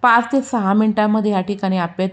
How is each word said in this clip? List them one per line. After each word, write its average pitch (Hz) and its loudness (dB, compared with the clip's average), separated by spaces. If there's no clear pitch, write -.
पाच 233 2
ते 269 0
सहा 208 -2
मिनिटांमध्ये 214 2
या 196 0
ठिकाणी 190 -2
आप्पे 180 -2